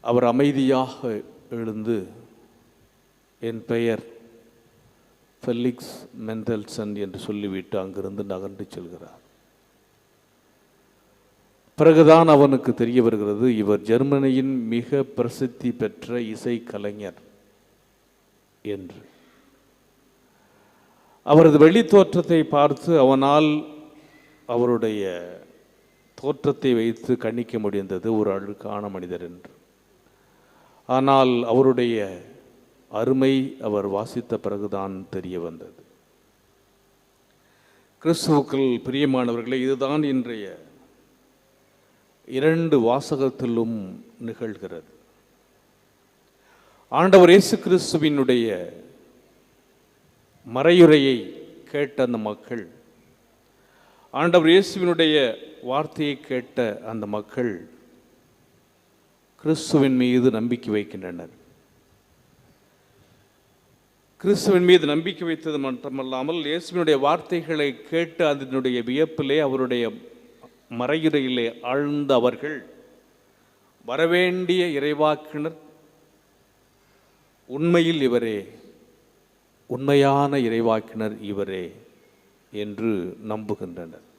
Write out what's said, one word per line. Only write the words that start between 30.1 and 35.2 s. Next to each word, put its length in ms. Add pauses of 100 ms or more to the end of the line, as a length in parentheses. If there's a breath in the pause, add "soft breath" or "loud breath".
ஆனால் 560
அவருடைய 800 (680)
அருமை 720
அவர் 260
வாசித்த 500
பிறகுதான் 720
தெரிய 300